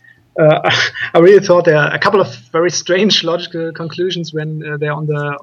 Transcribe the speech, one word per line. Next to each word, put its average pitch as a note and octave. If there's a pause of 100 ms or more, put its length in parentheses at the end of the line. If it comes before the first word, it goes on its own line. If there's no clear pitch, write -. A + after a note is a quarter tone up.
(400)
uh, D#3 (320)
<laughs> -
I -
really F#3+
thought F3
there D#3+
are D3+
a D#3
couple G3
of A#2+ (180)
very E3+
strange F#3+
logical E3+
conclusions E3+
when, D#3
uh, D3+
they're D3
on D3+
the, D3